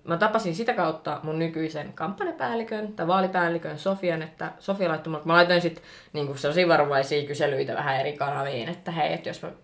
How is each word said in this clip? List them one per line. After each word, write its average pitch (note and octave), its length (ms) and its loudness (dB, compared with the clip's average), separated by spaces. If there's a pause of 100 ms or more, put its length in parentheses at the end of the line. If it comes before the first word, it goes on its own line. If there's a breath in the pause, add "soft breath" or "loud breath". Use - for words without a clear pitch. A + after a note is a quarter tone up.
mä E3+ 140 -2
tapasin G3 380 0
sitä A3+ 180 0
kautta D#3+ 500 -2
mun D#3 160 -2
nykyisen D#3+ 540 -4
kampanjapäällikön A3+ 1000 -4
tai E3 140 -4
vaalipäällikön E3+ 720 0
Sofian, F#3 420 -2
että D#3+ 380 -10
Sofia G3 300 -2
laittoi D#3+ 220 -4
mulle, D3+ 140 -6
mä E3 80 4
laitoin F3 280 8
sit E3 200 -2 (320 loud breath)
niinku C#3 220 -4
sellaisia D#3 320 4
varovaisia C#3+ 600 4
kyselyitä C#3 480 0
vähän C3+ 240 0
eri C#3+ 140 -2
kanaviin, C#3 560 -4
että - 220 -8
hei, D#3+ 220 0
et E3 120 -6
jos - 160 -8
mä - 100 -10 (120)